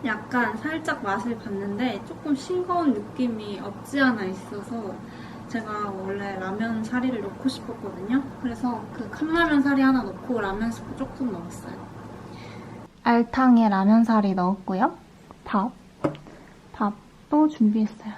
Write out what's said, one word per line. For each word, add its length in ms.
약간 520
살짝 460
맛을 360
봤는데 680
조금 280
싱거운 580
느낌이 680
없지 400
않아 240
있어서 680
제가 440
원래 480
라면 440
사리를 380
넣고 260
싶었거든요. 760
그래서 420
그 180
컵라면 500
사리 200
하나 220
넣고 380
라면 300
스프 260
조금 340
넣었어요. 440
알탕에 680
라면 340
사리 300
넣었고요. 640
밥, 260
밥도 760
준비했어요. 680